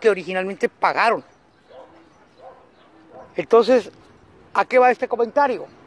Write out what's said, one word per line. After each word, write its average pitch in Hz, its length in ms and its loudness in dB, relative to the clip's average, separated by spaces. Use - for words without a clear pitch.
que 220 80 2
originalmente 185 600 -4
pagaron. 175 520 0
Entonces, 226 540 2
¿a 196 100 0
qué 254 140 0
va 254 120 4
este 240 180 -4
comentario? 233 580 -2